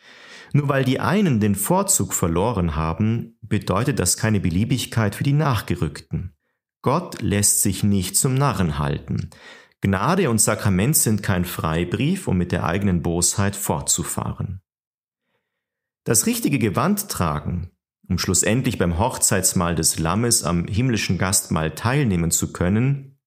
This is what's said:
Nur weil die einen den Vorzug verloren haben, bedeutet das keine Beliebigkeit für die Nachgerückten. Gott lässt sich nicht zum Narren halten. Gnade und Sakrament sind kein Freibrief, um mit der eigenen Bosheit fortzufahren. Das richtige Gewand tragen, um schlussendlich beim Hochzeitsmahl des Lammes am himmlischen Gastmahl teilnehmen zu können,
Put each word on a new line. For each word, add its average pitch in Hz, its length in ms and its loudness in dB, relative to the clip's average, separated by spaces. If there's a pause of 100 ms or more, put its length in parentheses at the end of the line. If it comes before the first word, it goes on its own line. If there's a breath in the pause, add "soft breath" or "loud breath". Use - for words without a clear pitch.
(520 loud breath)
Nur 143 160 2
weil 135 160 0
die 127 160 2
einen 151 400 2
den 104 140 4
Vorzug 175 580 0
verloren 87 640 0
haben, 107 640 -2
bedeutet 104 600 0
das - 180 0
keine 107 220 2
Beliebigkeit 107 760 0
für - 100 -6
die 139 80 2
Nachgerückten. 95 1000 -2 (480)
Gott 165 400 -2
lässt 101 400 2
sich 98 220 0
nicht 98 320 0
zum 131 180 2
Narren 98 440 0
halten. - 520 -4 (500 loud breath)
Gnade 123 480 2
und 113 120 2
Sakrament 107 560 2
sind 110 260 2
kein 90 220 2
Freibrief, 95 840 -2
um 92 80 0
mit 87 160 0
der 85 120 -2
eigenen 92 360 0
Bosheit 87 560 -2
fortzufahren. - 1040 -4 (1400)
Das - 200 2
richtige 220 340 0
Gewand 135 520 0
tragen, 87 600 -2 (380)
um 92 100 0
schlussendlich 104 600 0
beim 85 200 0
Hochzeitsmahl 92 760 0
des 80 240 0
Lammes 104 440 0
am 85 240 0
himmlischen 104 520 0
Gastmahl 87 560 0
teilnehmen 110 560 0
zu - 220 -2
können, 117 760 -2